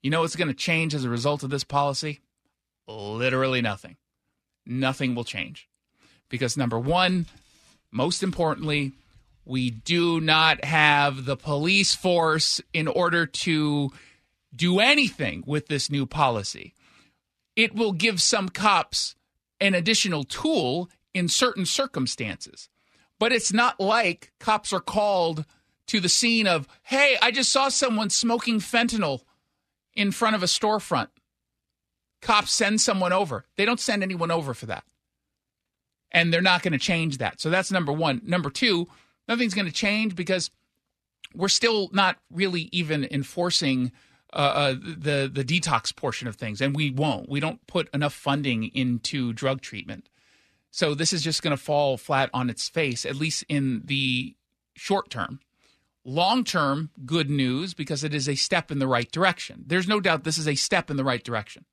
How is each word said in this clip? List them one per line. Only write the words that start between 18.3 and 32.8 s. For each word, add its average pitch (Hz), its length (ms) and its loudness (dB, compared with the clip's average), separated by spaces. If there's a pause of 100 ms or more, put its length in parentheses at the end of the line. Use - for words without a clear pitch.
cops - 680 0 (460)
an 196 120 2
additional 180 520 0
tool 175 640 -2 (240)
in 175 160 0
certain 240 360 0
circumstances. - 1000 -4 (520)
But 233 120 4
it's 226 220 0
not 240 260 4
like 196 580 0
cops 214 360 0
are 180 80 0
called 180 640 0 (420)
to 208 140 0
the 170 80 0
scene 226 360 4
of, 165 220 2 (160)
"Hey, 269 380 4
I 240 100 6
just 254 200 0
saw 269 180 4
someone 220 400 0
smoking 226 500 0
fentanyl 214 640 0 (680)
in 202 180 0
front 220 240 2
of 185 80 0
a 180 40 0
storefront." 196 600 0 (1120)
Cops 208 300 2
send 214 300 2